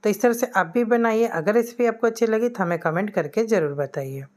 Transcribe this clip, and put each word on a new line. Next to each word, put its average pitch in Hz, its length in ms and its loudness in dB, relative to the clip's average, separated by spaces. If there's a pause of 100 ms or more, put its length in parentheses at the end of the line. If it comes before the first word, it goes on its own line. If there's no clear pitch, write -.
तो 214 60 2
इस 208 120 0
तरह 240 120 4
से 240 220 -2
आप 175 180 2
भी 240 100 2
बनाइए। 233 440 2
अगर 165 260 -2
रेसिपी 233 320 0
आपको 233 220 0
अच्छी 226 180 0
लगी 220 240 0
तो 196 140 -4
हमें 170 160 0
कमेंट 170 300 -2
करके 190 360 -2
ज़रूर 170 280 2
बताइए। 139 500 -6 (140)